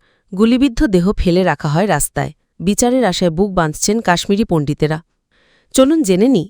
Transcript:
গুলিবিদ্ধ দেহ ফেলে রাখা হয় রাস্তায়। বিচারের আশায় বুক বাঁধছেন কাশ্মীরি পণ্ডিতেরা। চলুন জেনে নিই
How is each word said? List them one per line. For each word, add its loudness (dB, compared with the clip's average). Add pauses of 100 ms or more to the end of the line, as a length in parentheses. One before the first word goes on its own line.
(360)
গুলিবিদ্ধ 2
দেহ 2
ফেলে 0
রাখা -2
হয় 0
রাস্তায়। -4 (280)
বিচারের 0
আশায় 0
বুক -2
বাঁধছেন -2
কাশ্মীরি 0
পণ্ডিতেরা। -2 (720)
চলুন 4
জেনে 2
নিই 2